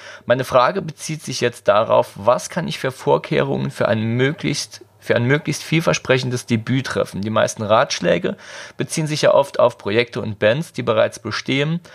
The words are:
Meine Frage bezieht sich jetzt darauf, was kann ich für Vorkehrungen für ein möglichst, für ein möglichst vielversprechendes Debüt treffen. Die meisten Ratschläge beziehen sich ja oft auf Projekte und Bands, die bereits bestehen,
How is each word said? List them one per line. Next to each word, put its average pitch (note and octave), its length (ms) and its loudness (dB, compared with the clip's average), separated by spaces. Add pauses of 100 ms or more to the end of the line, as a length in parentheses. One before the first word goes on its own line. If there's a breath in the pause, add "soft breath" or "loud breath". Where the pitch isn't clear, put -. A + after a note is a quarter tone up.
(260 loud breath)
Meine B2+ 180 2
Frage D3 380 2
bezieht D#3 400 -10
sich - 180 -8
jetzt - 260 -2
darauf, A2+ 480 4
was G#2+ 360 0
kann D3+ 180 -4
ich D#3 100 -6
für C3+ 140 -4
Vorkehrungen C#3 800 0
für - 180 -2
ein A2 140 0
möglichst, C3 800 -2 (220)
für A2+ 120 0
ein A#2 80 2
möglichst C#3+ 400 0
vielversprechendes C3 840 0
Debüt A#2+ 400 0
treffen. - 360 -4
Die G#2+ 80 -4
meisten A2 340 0
Ratschläge G#2+ 720 0 (400 loud breath)
beziehen D3+ 320 -4
sich D3+ 140 -4
ja - 120 6
oft - 240 2
auf B2 180 2
Projekte A2+ 440 -2
und G#2 180 -6
Bands, B2 340 0
die B2+ 120 -8
bereits A2 340 2
bestehen, C#3+ 640 -4 (140)